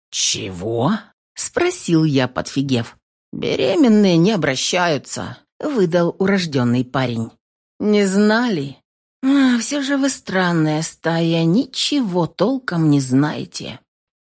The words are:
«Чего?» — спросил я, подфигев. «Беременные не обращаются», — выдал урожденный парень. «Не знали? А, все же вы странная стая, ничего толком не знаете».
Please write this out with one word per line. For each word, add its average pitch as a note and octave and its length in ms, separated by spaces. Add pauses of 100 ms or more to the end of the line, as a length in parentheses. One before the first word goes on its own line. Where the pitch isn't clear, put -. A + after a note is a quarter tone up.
(100)
«Чего?» — A2+ 840 (420)
спросил F3+ 680
я, C3+ 220
подфигев. B2+ 680 (360)
«Беременные G#3+ 840
не F3 160
обращаются», — C#3+ 1040 (240)
выдал F3 580
урожденный C#3 680
парень. A#2+ 440 (480)
«Не G#3 280
знали? G#3 720 (440)
А, C4 360
все C#4+ 240
же C#4 160
вы C4+ 100
странная F3 720
стая, E3 640
ничего F3+ 840
толком F3+ 640
не C#3+ 120
знаете». C3 800 (440)